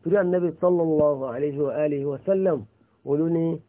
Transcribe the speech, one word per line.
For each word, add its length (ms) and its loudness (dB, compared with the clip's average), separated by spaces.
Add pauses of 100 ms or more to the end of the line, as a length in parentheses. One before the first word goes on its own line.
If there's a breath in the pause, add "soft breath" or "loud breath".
Torí 120 2
Ànábì 360 2
sallallahu 720 2
alayhi 320 -4
wa 160 -2
alihi 300 -2
wa 140 -4
sallam, 400 0 (460 soft breath)
ó 120 0
ló 120 0
ní 400 -2